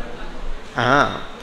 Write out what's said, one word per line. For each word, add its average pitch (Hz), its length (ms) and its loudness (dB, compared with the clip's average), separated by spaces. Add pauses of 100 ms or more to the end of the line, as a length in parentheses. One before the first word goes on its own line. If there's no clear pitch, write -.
(800)
ఆ, 123 400 4 (240)